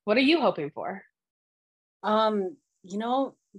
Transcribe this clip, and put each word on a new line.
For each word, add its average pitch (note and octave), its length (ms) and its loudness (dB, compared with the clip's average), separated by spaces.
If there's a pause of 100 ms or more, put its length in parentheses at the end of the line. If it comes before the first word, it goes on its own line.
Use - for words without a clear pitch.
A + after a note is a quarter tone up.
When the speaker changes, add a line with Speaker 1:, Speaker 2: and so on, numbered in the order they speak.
Speaker 1:
What G#3 100 2
are C4 60 4
you D4+ 180 4
hoping F3+ 340 0
for? F#3+ 300 -10 (1000)
Speaker 2:
Um, G#3+ 520 0 (280)
you F#3 140 -10
know, B3 380 -2 (240)